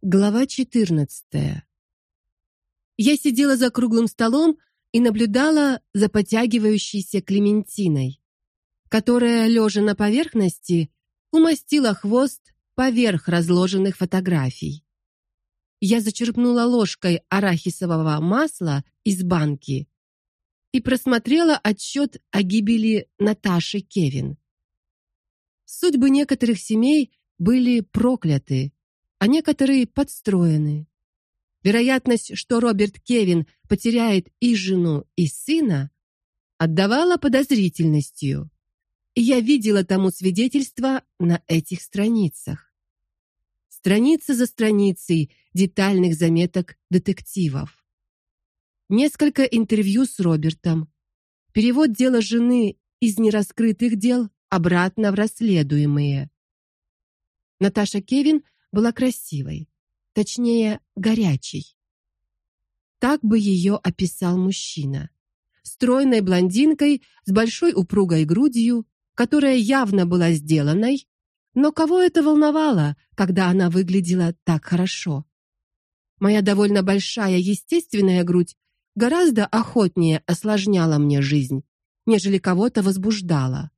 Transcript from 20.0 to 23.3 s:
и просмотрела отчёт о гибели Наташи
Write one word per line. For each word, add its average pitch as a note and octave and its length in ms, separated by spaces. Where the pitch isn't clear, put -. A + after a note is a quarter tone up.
и C4 80
просмотрела C4 760
отчёт - 600
о G3+ 100
гибели G#3+ 680
Наташи G3+ 580